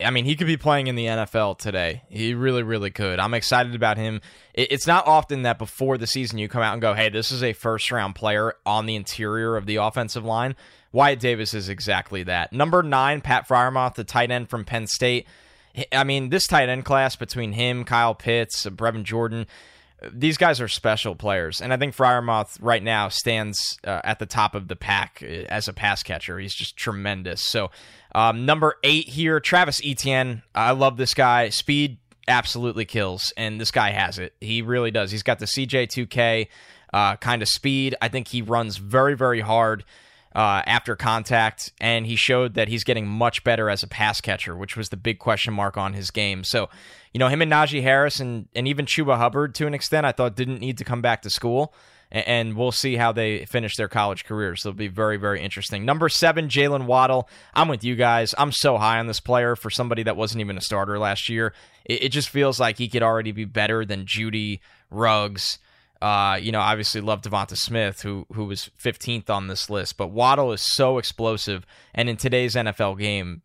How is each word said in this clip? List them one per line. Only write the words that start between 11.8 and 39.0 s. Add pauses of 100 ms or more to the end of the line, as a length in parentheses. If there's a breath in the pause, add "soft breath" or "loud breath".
that.
Number
nine,
Pat
Freiermuth,
the
tight
end
from
Penn
State. (480 soft breath)
H-,
I
mean,
this
tight
end
class
between
him,
Kyle
Pitts,
uh,
Brevin
Jordan, (640 soft breath)
these
guys
are
special
players.
And
I
think
Freiermuth
right
now
stands,
uh,
at
the
top
of
the
pack,
uh,
as
a
pass
catcher.
He's
just
tremendous.
So (420 loud breath)
um,
number
eight
here,
Travis
Etienne. (100)
I
love
this
guy.
Speed (300)
absolutely
kills,
and
this
guy
has
it.
He
really
does.
He's
got
the
C
J
two
K, (440 loud breath)
uh,
kind
of
speed.
I
think
he
runs
very,